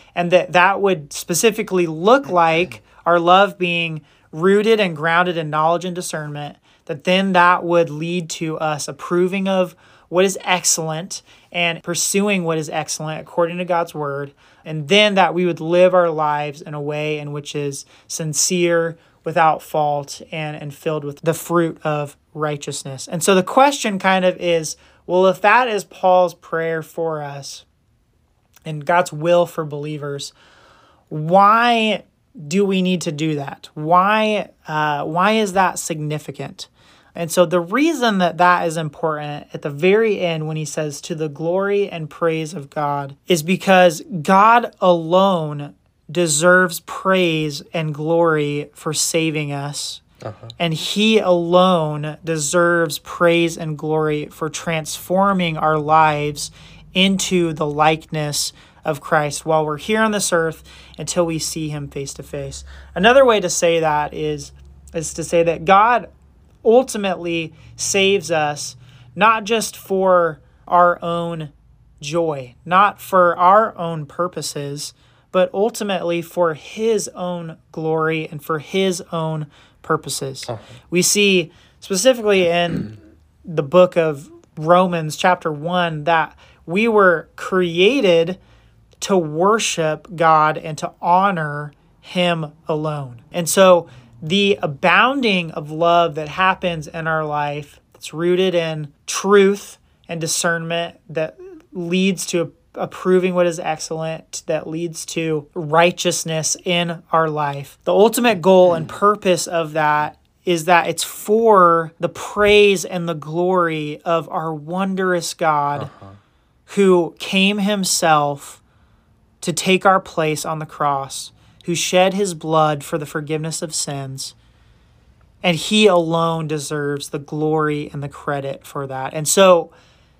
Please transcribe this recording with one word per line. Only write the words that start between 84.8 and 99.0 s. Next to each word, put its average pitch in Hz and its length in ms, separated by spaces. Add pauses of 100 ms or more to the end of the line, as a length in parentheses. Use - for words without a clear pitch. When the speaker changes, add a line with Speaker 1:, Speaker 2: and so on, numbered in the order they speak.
Speaker 1:
chapter 180 360
one 160 520
that 160 320 (280)
we 202 240
were 190 480
created 185 1040 (600)
to - 180
worship 165 1000
God 156 400
and 160 220
to - 140 (100)
honor 165 720 (280)
him 170 520 (140)
alone. 151 540 (100)
And 170 160
so 180 420 (340)
the 196 400
abounding 190 880
of 151 200
love 170 440
that 151 140
happens 180 600
in 165 180
our 160 180
life, 147 540 (140)
that's - 220
rooted 175 400
in 160 380 (140)